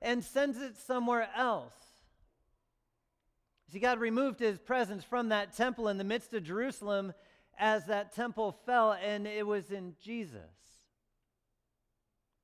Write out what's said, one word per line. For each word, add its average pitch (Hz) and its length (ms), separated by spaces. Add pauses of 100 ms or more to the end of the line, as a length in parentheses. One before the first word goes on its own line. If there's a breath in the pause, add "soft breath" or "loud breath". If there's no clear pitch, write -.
and 240 200
sends 269 360
it 262 180
somewhere 240 580
else. 214 400 (2000)
See, 196 60
God 240 220
removed 233 400
his 208 180
presence 208 460
from 240 240
that 208 280
temple 233 320
in 196 80
the 196 80
midst 226 300
of 208 80
Jerusalem 202 680 (440 soft breath)
as 214 300
that 202 260
temple 220 540
fell, 233 260
and 208 340
it 214 200
was 202 240
in 185 320
Jesus. 190 380 (2000)